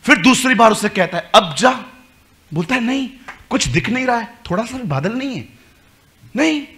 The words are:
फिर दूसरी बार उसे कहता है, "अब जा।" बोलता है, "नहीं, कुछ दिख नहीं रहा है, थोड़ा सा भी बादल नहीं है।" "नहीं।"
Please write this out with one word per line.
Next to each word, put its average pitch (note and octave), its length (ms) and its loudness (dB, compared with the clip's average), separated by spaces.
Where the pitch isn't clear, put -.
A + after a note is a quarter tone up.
फिर D4 120 4
दूसरी B3+ 400 4
बार A3 160 6
उसे G#3 180 -2
कहता F3+ 280 -2
है, - 180 -10
"अब F3+ 200 4
जा।" A3 160 2
बोलता E3+ 220 -2
है, B3 80 -2
"नहीं, C4 260 -4
कुछ - 180 0
दिख A3 220 -2
नहीं B3+ 160 -2
रहा A#3+ 120 0
है, A3+ 160 -8
थोड़ा G3 120 -2
सा B3 140 -10
भी B3+ 60 -10
बादल D#3 300 -4
नहीं C4 220 -6
है।" B2 120 -10
"नहीं।" D4+ 320 -2